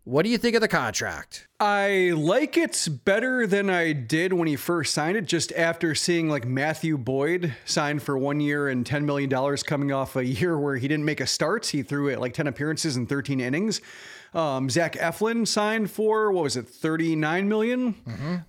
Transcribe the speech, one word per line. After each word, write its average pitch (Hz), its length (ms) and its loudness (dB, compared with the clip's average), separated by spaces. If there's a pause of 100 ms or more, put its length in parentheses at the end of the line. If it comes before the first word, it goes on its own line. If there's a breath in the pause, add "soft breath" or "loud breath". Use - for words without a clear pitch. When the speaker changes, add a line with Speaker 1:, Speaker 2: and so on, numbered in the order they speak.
Speaker 1:
What 139 180 2
do 214 60 -2
you 240 80 4
think 233 180 2
of 226 60 4
the 220 80 4
contract? 110 800 -4 (100)
Speaker 2:
I 196 560 4
like 208 400 2
it - 320 2 (160)
better 240 420 2
than 202 240 2
I 170 220 2
did 156 400 0
when 170 160 2
he 147 80 0
first 165 380 -2
signed 160 240 0
it, 196 80 -2
just - 260 -2
after 165 440 0
seeing, 170 340 2
like, 135 180 0
Matthew 151 500 0
Boyd 139 560 0 (120)
sign 147 340 0
for 139 180 -2
one 143 220 0
year 147 300 0
and 127 160 0
ten 147 200 -2
million 143 240 0
dollars 135 340 0
coming 143 280 0
off 135 240 -2
a 131 80 0
year 147 340 0
where 143 200 0
he 123 100 -2
didn't 151 160 0
make 147 160 -2
a 127 80 -4
start. 185 380 0
He 139 180 -2
threw 143 240 -2
it, 117 140 -2
like, 123 120 -4
ten 151 140 -2
appearances 147 480 -2
in 123 100 -2
thirteen 139 360 -2
innings. 165 400 -2 (520 loud breath)
Um, 135 360 0
Zach 156 240 0
Eflin 220 520 0
signed 214 460 0
for, 214 400 2
what 180 120 2
was 127 120 -2
it, 117 140 -6
thirty-nine 160 800 0
million? 233 460 0
Speaker 1:
Mm-hmm. 131 400 -6 (140)